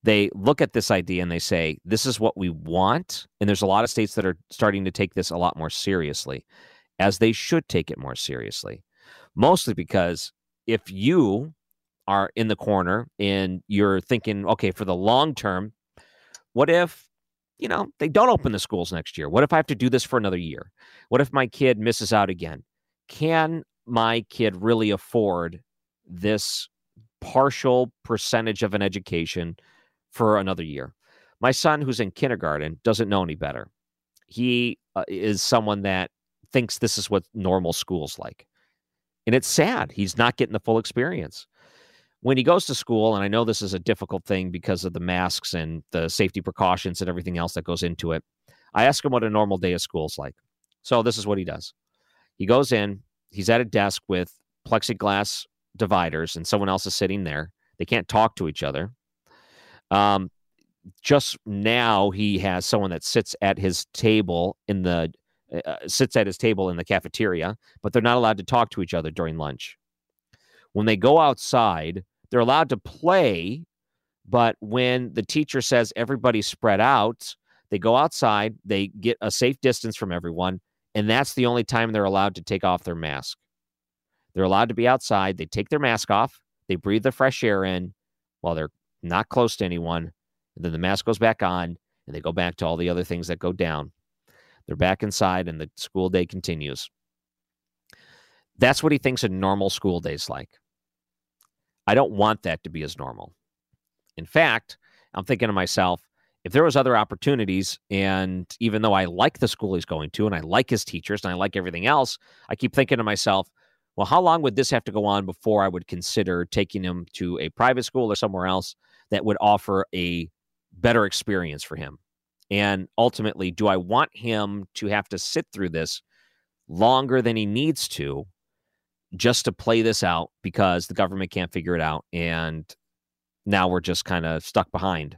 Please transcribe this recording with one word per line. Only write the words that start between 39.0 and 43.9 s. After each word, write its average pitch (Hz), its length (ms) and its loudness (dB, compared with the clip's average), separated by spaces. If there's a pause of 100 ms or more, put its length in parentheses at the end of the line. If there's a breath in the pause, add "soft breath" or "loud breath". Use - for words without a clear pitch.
And 113 80 2
it's 127 140 2
sad. 175 440 0
He's 98 260 -4
not 120 180 4
getting - 160 0
the 107 80 -4
full 113 180 2
experience. 120 680 -6 (760 soft breath)
When 131 180 2
he 127 40 2
goes 170 240 4
to 139 80 -4
school, 110 400 2
and 98 80 0
I 101 60 0
know 113 160 2
this 110 160 -2
is 95 140 -4
a 92 40 -4
difficult 95 460 -4